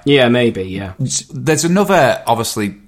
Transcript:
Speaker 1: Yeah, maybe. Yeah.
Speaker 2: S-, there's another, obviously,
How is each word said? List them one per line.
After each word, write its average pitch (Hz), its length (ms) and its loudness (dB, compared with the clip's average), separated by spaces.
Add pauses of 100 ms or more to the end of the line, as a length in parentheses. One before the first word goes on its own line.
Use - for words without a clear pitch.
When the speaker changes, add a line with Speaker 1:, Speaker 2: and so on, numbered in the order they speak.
Speaker 1:
Yeah, 139 240 4
maybe. 120 340 0
Yeah. 95 380 -8
Speaker 2:
S-, - 220 -6 (100)
there's 143 320 -2
another, 175 640 2
obviously, 110 480 -4 (120)